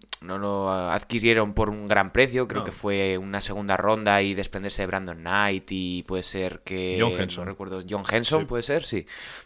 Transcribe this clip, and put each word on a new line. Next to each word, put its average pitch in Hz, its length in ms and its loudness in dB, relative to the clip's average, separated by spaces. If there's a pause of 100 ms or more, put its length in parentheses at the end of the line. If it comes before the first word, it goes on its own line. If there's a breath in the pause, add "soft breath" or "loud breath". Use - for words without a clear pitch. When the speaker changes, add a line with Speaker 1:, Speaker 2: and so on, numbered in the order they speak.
(200)
Speaker 1:
no 92 180 -6
lo 98 320 0
adquirieron 104 840 2
por 110 140 2
un 104 200 -6
gran 98 240 4
precio. 127 340 4
Creo 101 140 -4
Speaker 2:
No. 101 60 -4
Speaker 1:
que 95 60 -6
fue 98 460 0
una 98 220 -6
segunda 98 360 0
ronda 101 460 4
y 98 120 2
desprenderse 98 480 -4
de 92 40 0
Brandon 90 320 -4
Knight 95 520 0
y 90 340 -4
puede 92 180 -4
ser 92 380 -4
que, 92 400 -4
Speaker 2:
John 113 120 4
Speaker 1:
no 90 60 -2
Speaker 2:
Henson. 90 280 -4
Speaker 1:
recuerdo, 95 420 -8
John 101 200 -4
Henson, 120 340 2
Speaker 2:
Sí. 147 40 -4
Speaker 1:
puede 120 160 -2
ser, 147 220 0
sí. - 220 -4 (400 loud breath)